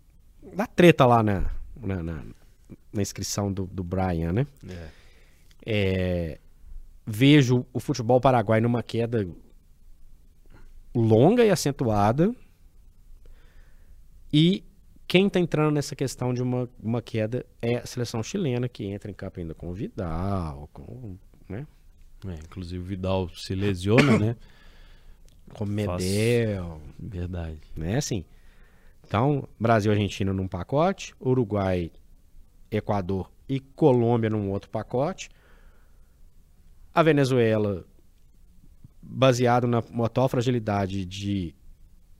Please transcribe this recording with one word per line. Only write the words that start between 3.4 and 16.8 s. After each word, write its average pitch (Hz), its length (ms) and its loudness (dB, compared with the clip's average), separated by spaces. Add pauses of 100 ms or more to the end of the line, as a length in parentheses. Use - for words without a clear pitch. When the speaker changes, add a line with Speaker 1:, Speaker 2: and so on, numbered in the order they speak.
Speaker 1:
do, 95 140 -6
do 95 160 -8
Brian, 87 500 -2
né? 127 140 0 (220)
Speaker 2:
É. 85 200 -14 (800)
Speaker 1:
É, 92 720 0 (680)
vejo 127 680 4
o 120 80 -6
futebol 123 400 2
paraguai 113 400 4
numa 120 220 0
queda 113 440 -2 (1700)
longa 127 500 6
e 208 60 4
acentuada. 135 840 2 (2000)
E 170 320 4 (420)
quem 190 220 2
tá 185 100 0
entrando 151 360 0
nessa 143 200 -4
questão 127 400 -4
de 123 80 -4
uma, 123 260 -2 (140)